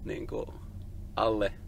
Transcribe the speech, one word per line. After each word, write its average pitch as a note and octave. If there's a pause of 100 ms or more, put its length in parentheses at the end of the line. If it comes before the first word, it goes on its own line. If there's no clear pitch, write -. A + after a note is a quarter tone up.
niinku - (600)
alle G#2+ (140)